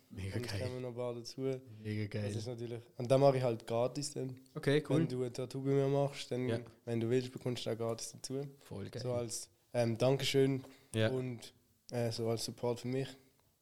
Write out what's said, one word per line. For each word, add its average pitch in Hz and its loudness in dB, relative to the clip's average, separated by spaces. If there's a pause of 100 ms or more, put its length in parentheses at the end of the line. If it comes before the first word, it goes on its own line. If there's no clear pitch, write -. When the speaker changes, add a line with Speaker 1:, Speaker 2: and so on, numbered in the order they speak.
(100)
Speaker 1:
Mega 92 -6
Speaker 2:
Und 120 -2
es - -6
Speaker 1:
geil. - -4
Speaker 2:
kommen 127 -6
noch 123 -6
ein 117 -10
paar 120 -4
dazu. 120 -10 (420)
Speaker 1:
Mega 107 -2
geil. 104 -4
Speaker 2:
Das 107 -4
ist 110 -4
natürlich, 120 -8 (160)
und 120 -4
dann 135 8
mach 139 8
ich 127 2
halt 117 0
gratis 135 0
dann. 131 -6 (180)
Speaker 1:
Okay, 151 2
cool. 143 4
Speaker 2:
Wenn 160 4
du 127 -2
ein 123 -4
Tattoo 131 -6
bei 135 0
mir 139 4
machst, 139 0
dann, 123 0
Speaker 1:
Ja. 117 0 (240)
Speaker 2:
wenn 117 0
du 113 2
willst, 127 2
bekommst - -4
du 120 0
auch 113 0
gratis 113 -4
dazu. 131 -8 (220)
Speaker 1:
Voll 101 -10
geil. 120 -10
Speaker 2:
So 127 -2
als, 120 -4 (240)
ähm, 117 2
Dankeschön 135 4 (320)
Speaker 1:
Ja. 110 4
Speaker 2:
und, 127 -4 (380)
äh, 120 0
so 113 -2
als 117 0
Support 120 -4
für 120 -6
mich. 131 -2 (540)